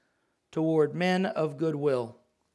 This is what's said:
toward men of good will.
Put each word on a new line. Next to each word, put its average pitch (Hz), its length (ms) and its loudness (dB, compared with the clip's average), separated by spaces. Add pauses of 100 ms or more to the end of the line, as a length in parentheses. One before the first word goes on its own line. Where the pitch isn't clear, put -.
(520)
toward 160 440 2
men 185 320 2
of 151 300 -4
good 156 180 -2
will. 127 420 -2 (380)